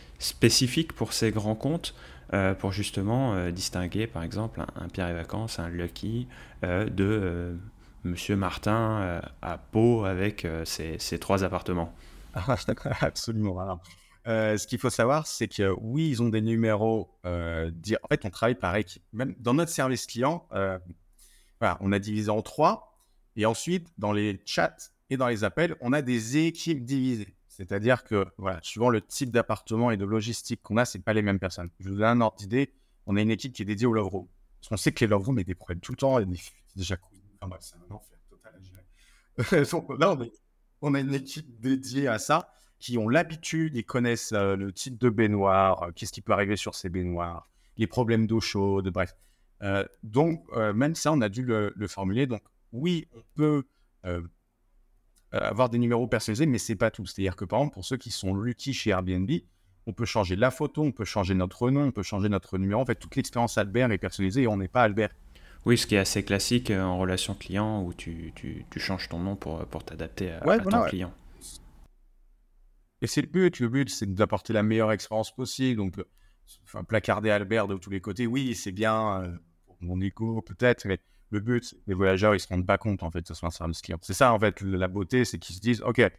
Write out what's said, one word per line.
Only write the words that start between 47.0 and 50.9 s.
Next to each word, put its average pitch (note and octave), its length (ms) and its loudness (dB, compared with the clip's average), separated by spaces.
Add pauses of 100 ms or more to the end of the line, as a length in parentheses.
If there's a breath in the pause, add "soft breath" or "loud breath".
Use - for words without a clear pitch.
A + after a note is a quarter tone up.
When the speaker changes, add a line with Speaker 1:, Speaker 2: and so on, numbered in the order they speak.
Speaker 2:
les A2 100 2
problèmes A2+ 400 2
d'eau A2+ 120 2
chaude, G2 500 0
bref. F#2 260 -2 (460)
Euh, G2 240 0 (160)
donc, D#3 420 0 (100)
euh, A2 200 2
même C#3+ 220 2